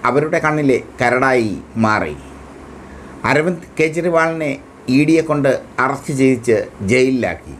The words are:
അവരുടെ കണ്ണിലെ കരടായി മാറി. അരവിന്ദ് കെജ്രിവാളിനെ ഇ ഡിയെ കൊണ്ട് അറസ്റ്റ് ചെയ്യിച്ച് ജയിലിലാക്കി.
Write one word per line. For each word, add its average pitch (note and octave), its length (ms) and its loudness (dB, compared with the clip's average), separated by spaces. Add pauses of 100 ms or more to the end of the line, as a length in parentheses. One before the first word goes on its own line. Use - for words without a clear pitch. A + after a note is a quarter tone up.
അവരുടെ D3+ 360 0
കണ്ണിലെ D3+ 340 2 (220)
കരടായി B2 520 2 (320)
മാറി. F#2 320 0 (1120)
അരവിന്ദ് D#3+ 480 0
കെജ്രിവാളിനെ D#3+ 720 0 (420)
ഇ C3+ 40 6 (100)
ഡിയെ D#3+ 200 4
കൊണ്ട് C#3+ 240 2 (320)
അറസ്റ്റ് C#3 340 -4
ചെയ്യിച്ച് A#2+ 380 2 (340)
ജയിലിലാക്കി. A#2+ 680 0